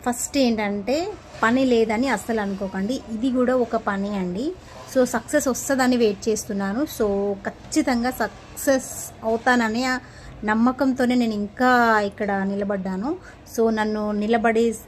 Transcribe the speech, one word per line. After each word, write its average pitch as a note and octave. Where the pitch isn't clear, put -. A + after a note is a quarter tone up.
ఫస్ట్ B3
ఏంటంటే G#3+
పని B3
లేదని A3+
అస్సలు A3
అనుకోకండి, G3
ఇది A#3+
కూడా B3+
ఒక A#3
పని G3+
అండి. F3+
So, C4
సక్సెస్ C#4
వస్తుందని B3+
వెయిట్ G3+
చేస్తున్నాను. G#3
So, G#3+
ఖచ్చితంగా B3+
సక్సెస్ -
అవుతాననే A#3
ఆ B3+
నమ్మకంతోనే B3
నేను A3
ఇంకా B3+
ఇక్కడ G3+
నిలబడ్డాను. G3
So, A3+
నన్ను G#3+
నిలబడే A3+